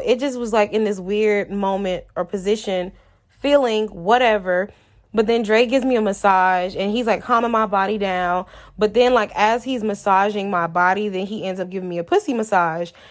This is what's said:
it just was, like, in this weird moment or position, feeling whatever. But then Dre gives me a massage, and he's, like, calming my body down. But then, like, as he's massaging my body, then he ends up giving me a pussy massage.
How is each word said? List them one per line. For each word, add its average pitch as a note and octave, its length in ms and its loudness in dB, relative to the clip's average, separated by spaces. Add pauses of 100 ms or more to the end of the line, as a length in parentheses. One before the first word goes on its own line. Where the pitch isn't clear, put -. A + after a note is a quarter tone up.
it A#3+ 140 2
just C4 180 -2
was, A#3 160 -4
like, G#3 180 2
in G#3+ 120 0
this G3+ 160 -2
weird G#3 500 0
moment G3 540 -2 (120)
or F#3 100 -4
position, F#3+ 680 -4 (360)
feeling A#3+ 600 2
whatever. G3 840 0 (460)
But A3 100 2
then A#3 160 2
Dre A3 240 2
gives B3 180 0
me C4 120 2
a A3 60 2
massage, F#3 760 2
and G3 160 -2
he's, A3+ 160 -2
like, G3+ 160 0
calming A#3 260 2
my A3 160 2
body G3+ 320 0
down. F3+ 480 -2 (320)
But G#3 160 0
then, B3 220 4
like, G#3+ 180 2
as G#3+ 300 2
he's B3+ 200 -4
massaging G3+ 680 0
my E3+ 160 0
body, F#3 420 0
then F#3+ 160 -4
he G3 200 -8
ends F#3+ 140 -6
up F#3 100 -6
giving F#3 200 -8
me E3+ 80 -6
a E3+ 60 -4
pussy E4 300 0
massage. F3 580 -2 (200)